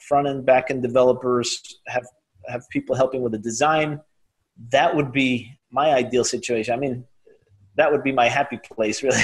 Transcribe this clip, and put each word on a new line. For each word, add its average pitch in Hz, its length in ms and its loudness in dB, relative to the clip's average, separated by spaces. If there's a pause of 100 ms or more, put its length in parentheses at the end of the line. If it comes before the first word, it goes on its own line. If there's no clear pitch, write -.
front 143 280 0
end, 135 180 -4
back 127 240 4
end 131 120 -2
developers, 123 1040 0
have, 123 180 -4 (400)
have 123 240 -10
people 139 240 -4
helping 131 280 0
with 117 100 -2
the 110 60 -6
design, 147 640 -2 (720)
that 135 240 2
would 139 180 -2
be 127 400 -2 (180)
my 143 240 2
ideal 120 300 2
situation. 117 500 -2
I - 20 0
mean, 127 280 -6 (720)
that 151 140 4
would 135 120 0
be 135 100 -2
my 123 160 4
happy 127 300 -2
place, - 440 -4
really, 113 220 2